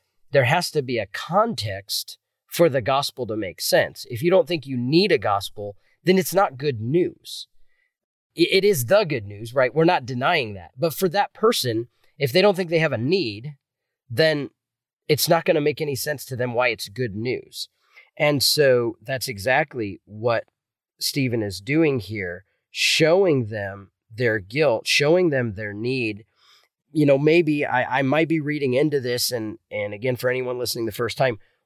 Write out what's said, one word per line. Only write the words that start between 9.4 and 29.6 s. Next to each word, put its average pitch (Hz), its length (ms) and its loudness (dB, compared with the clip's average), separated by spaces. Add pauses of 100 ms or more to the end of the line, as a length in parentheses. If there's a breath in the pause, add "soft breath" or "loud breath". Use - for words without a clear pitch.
right? 127 180 2
We're 156 120 4
not 165 220 4
denying 131 480 0
that. 90 220 -16
But 139 160 -2
for 185 180 0
that 190 220 0
person, 123 560 0 (300)
if 131 140 -2
they 185 100 4
don't 202 140 6
think 175 140 -4
they 165 100 2
have 156 120 2
a 113 60 -2
need, 131 560 -2 (560)
then 147 400 0 (580)
it's 151 200 0
not 165 160 2
gonna 165 160 2
make 147 200 0
any 147 140 -4
sense 143 300 -6
to 131 120 -10
them 123 180 -2
why 123 140 2
it's 107 200 -6
good 104 260 -6
news. - 540 -8 (480 soft breath)
And 147 260 2
so 123 580 2
that's 131 280 -8
exactly 120 760 -2
what 110 400 -2 (540)
Stephen 123 440 -2
is 98 180 -6
doing 139 400 0
here, 95 440 -8 (260)
showing 160 760 2
them 101 460 -10 (200)
their 110 280 0
guilt, 117 460 0
showing 165 440 4
them 120 240 0
their 104 180 -8
need. 110 520 -4 (680 soft breath)
You 151 140 4
know, 139 120 6
maybe 151 460 4
I, 127 360 -2
I - 20 0
might 147 260 2
be 165 120 0
reading 143 340 -2
into 147 260 2
this, 123 300 -2
and, 110 280 -6 (120)